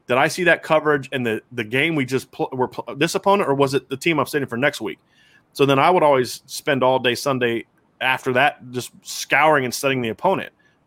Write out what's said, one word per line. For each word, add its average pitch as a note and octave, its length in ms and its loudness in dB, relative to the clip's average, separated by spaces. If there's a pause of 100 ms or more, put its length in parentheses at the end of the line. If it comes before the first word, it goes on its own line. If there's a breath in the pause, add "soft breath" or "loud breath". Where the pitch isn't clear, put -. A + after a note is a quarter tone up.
did B2 100 0
I D3+ 120 4
see F3+ 160 -4
that E3 180 4
coverage D3+ 480 0
in C3 120 -4
the, A2 180 -2 (100)
the A#2+ 140 -6
game C#3 300 -2
we C#3 100 0
just C3 260 -4
pl-, - 220 -6
were B2+ 160 -2
pl-, - 260 -12
this D3+ 200 0
opponent, G3 340 0
or C#3 60 2
was C#3 180 2
it C3+ 160 -2
the C3+ 80 -8
team D#3+ 220 -2
I'm B2 60 0
sitting C#3 220 -4
for A#2 100 -8
next C#3+ 220 -2
week?" G2+ 200 -10 (540 soft breath)
So C#3 120 2
then C3+ 140 4
I D#3 100 4
would F3+ 140 4
always C3 420 2
spend - 380 -4
all C3 160 4
day B2 160 0
Sunday A#2+ 500 -2 (360)
after C3 320 -2
that B2+ 380 0
just B2 200 -8 (100)
scouring D3 640 0
and A#2 80 -4
studying C3+ 280 -2
the A#2 80 -2
opponent. C#3+ 420 -2 (360)